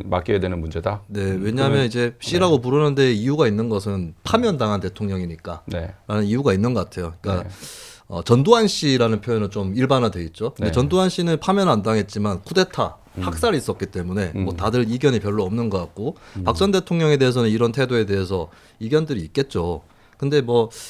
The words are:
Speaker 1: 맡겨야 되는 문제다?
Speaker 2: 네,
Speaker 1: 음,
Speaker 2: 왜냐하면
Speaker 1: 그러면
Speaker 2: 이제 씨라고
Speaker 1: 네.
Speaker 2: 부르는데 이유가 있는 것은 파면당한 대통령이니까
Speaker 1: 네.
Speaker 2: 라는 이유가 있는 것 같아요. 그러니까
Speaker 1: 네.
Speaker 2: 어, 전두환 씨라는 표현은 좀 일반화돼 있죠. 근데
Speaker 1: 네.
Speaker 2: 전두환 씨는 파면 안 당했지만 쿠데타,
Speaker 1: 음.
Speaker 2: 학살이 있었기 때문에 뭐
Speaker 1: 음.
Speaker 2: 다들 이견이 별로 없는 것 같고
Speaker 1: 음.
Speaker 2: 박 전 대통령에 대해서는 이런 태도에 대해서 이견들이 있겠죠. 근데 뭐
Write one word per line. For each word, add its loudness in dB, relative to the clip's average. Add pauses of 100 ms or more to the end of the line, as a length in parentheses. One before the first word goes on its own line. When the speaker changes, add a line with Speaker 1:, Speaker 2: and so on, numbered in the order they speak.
Speaker 1:
맡겨야 0
되는 -2
문제다? -4
Speaker 2:
네, -6
Speaker 1:
음, -2
Speaker 2:
왜냐하면 0
Speaker 1:
그러면 4
Speaker 2:
이제 -2
씨라고 2
Speaker 1:
네. 2
Speaker 2:
부르는데 4
이유가 2
있는 0
것은 -4
파면당한 0
대통령이니까 -6
Speaker 1:
네. -8 (140)
Speaker 2:
라는 0
이유가 2
있는 2
것 -2
같아요. -8
그러니까 -2
Speaker 1:
네. -14 (540)
Speaker 2:
어, -6
전두환 4
씨라는 0
표현은 -2
좀 -4
일반화돼 0
있죠. -8
근데 -4
Speaker 1:
네. 0
Speaker 2:
전두환 2
씨는 0
파면 2
안 4
당했지만 -2
쿠데타, -2 (200)
Speaker 1:
음. -6
Speaker 2:
학살이 0
있었기 -4
때문에 -4
뭐 -2
Speaker 1:
음. -6
Speaker 2:
다들 0
이견이 2
별로 -2
없는 -2
것 -2
같고 -8 (180)
Speaker 1:
음. -6
Speaker 2:
박 0
전 2
대통령에 2
대해서는 4
이런 2
태도에 0
대해서 -2 (300)
이견들이 0
있겠죠. -4 (360)
근데 0
뭐 2 (200)